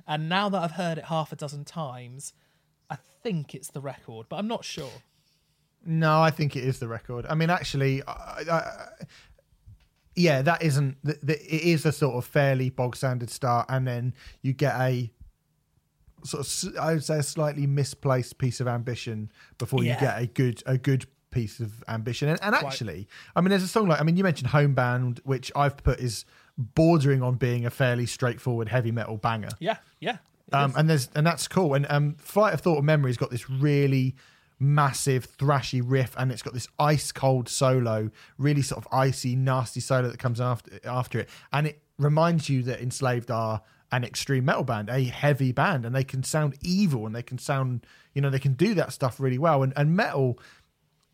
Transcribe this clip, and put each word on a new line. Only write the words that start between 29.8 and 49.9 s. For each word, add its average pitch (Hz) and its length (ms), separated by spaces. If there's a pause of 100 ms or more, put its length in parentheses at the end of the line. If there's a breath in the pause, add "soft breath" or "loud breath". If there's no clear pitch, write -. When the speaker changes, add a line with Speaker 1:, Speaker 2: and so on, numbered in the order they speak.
Speaker 1:
yeah, 208 160 (320)
it - 60
Speaker 2:
Um, 139 160
Speaker 1:
is. 127 80
Speaker 2:
and 156 120
there's, 143 240
and 151 120
that's 165 200
cool. 170 280
And, 139 140
um, 147 280
Flight - 380
of 139 80
Thought 165 160
and 143 80
Memory's 143 320
got 139 120
this 120 180
really 135 680 (420 soft breath)
massive 139 800
thrashy 135 480
riff, 127 340
and 127 140
it's 113 100
got - 120
this 123 120 (140)
ice 151 320
cold 131 360
solo, 117 640 (280 loud breath)
really 143 240
sort - 220
of - 80
icy, 131 440
nasty 131 440
solo 127 280
that 120 100
comes 120 220
after, 123 440
after 120 360
it, - 80 (240 loud breath)
and 147 160
it - 120 (180)
reminds 156 500
you 135 160
that 120 160
Enslaved 123 500
are 110 320 (300 soft breath)
an 123 100
extreme 127 440
metal 165 180
band, 107 260
a 131 140
heavy 131 480
band, 143 340
and 117 80
they 135 100
can 131 200
sound 151 360
evil, 170 460
and 110 80
they 120 80
can 123 160
sound, 131 480 (280 soft breath)
you 139 80
know, 139 80
they 135 100
can 135 140
do 202 200
that 156 180
stuff - 280
really 127 180
well. 147 240
And, 131 140
and 147 180